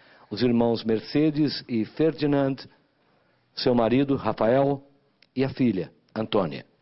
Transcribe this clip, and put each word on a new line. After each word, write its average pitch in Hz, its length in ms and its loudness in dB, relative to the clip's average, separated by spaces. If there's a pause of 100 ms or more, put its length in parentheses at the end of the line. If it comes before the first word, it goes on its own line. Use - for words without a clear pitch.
(320)
os 104 100 -6
irmãos 117 400 2
Mercedes 143 840 0
e 113 160 -2
Ferdinand, 143 720 0 (1000)
seu 127 220 2
marido, 127 400 2
Rafael, 131 680 0 (540)
e 131 80 0
a 131 60 -2
filha, 110 420 -2 (240)
Antônia. 95 500 -2 (160)